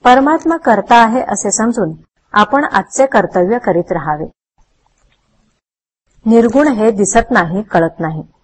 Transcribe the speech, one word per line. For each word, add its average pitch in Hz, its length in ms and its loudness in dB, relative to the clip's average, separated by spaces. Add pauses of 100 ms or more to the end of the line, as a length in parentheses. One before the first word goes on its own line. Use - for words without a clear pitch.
परमात्मा 294 540 2
कर्ता 226 380 0
आहे 233 260 2
असे 202 300 -6
समजून 220 400 -2 (420)
आपण 262 300 0
आजचे - 420 -2
कर्तव्य 196 540 0
करीत 175 320 -2
राहावे. 156 340 -6 (2000)
निर्गुण 233 420 2
हे 226 240 0
दिसत 208 400 -2
नाही, 180 300 0
कळत 165 380 -2
नाही, 160 240 -8 (200)